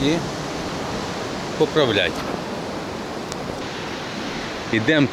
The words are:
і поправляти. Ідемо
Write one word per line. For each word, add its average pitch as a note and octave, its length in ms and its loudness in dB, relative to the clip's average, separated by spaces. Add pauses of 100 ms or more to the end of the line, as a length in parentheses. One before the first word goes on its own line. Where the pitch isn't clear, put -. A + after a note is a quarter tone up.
і C#3+ 100 4 (1500)
поправляти. A#2 540 4 (2500)
Ідемо B2+ 400 6